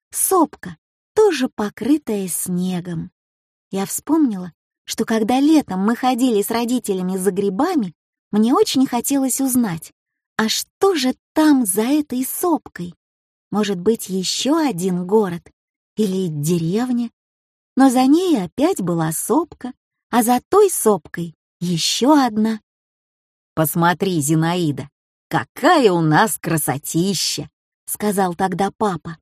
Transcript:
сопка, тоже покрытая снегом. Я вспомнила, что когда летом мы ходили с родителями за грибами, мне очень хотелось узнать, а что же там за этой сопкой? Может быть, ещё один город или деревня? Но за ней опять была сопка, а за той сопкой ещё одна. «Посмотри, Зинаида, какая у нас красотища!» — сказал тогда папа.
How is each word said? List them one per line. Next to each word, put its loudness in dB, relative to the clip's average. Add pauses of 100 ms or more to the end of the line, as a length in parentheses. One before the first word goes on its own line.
(120)
сопка, -2 (380)
тоже 2
покрытая -4
снегом. -6 (600)
Я -4
вспомнила, -2 (320)
что -4
когда 0
летом 2
мы 2
ходили 2
с -2
родителями -2
за 0
грибами, -2 (380)
мне 2
очень 2
хотелось -2
узнать, -2 (420)
а -2
что 0
же -2 (180)
там 4
за -2
этой -2
сопкой? -6 (560)
Может -2
быть, -2
ещё -2
один -2
город 0 (460)
или -2
деревня? -2 (680)
Но 8
за 2
ней 4
опять -2
была -2
сопка, -4 (380)
а 2
за 2
той 6
сопкой -2 (260)
ещё 2
одна. 2 (920)
«Посмотри, 0
Зинаида, -2 (400)
какая 2
у 2
нас 2
красотища!» — -4 (360)
сказал -2
тогда -2
папа. -4